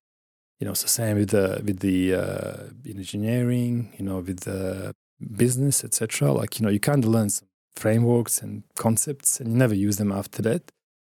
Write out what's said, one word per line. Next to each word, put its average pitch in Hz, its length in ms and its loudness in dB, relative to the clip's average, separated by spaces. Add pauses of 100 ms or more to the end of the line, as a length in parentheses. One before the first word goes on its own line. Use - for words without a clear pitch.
(600)
You - 80 -6
know, 92 60 -6
so - 140 -4
same 110 300 0
with 104 120 2
the, 101 340 2
with 101 160 -2
the, 92 360 2
uh, 95 420 -4 (260)
in 104 140 -12
engineering, 120 1000 -2
you 98 80 -6
know, 95 140 -4
with 90 220 -6
the 95 520 -6 (420)
business, 123 480 2
et 113 100 -6
cetera. 139 380 0
Like, 113 280 0
you 113 60 2
know, 101 60 2
you 104 80 4
kind 143 240 2
of 110 60 2
learn 113 200 4
some - 180 -6 (280)
frameworks 117 680 2
and 104 220 -10 (120)
concepts - 640 0
and 113 100 -4
you 113 80 2
never 123 180 4
use 101 220 2
them 101 160 0
after - 300 -6
that. 117 280 -2 (400)